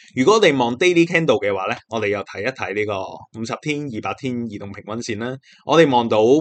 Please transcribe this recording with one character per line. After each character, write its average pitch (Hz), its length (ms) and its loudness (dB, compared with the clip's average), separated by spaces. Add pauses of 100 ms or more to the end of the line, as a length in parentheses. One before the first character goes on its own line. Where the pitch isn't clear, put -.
(160)
如 131 100 2
果 202 100 6
我 226 60 4
哋 160 160 4
望 120 180 0
daily 175 300 4
candle 165 360 2
嘅 101 140 -2
話 95 160 -4
呢， 123 60 -6 (120)
我 113 120 -4
哋 104 60 -2
又 101 160 -2
睇 - 180 -14
一 104 40 -6
睇 110 280 -6
呢 104 120 -2
個 - 540 -10
五 113 60 -8
十 113 160 -8
天、 147 240 -4
二 110 160 -10
百 101 180 -6
天 123 300 -6
移 101 80 -12
動 98 140 -14
平 98 120 -18
均 104 120 -10
線 113 240 -8
啦。 123 180 -8 (280)
我 156 160 6
哋 151 80 6
望 120 200 2
到 107 100 2 (220)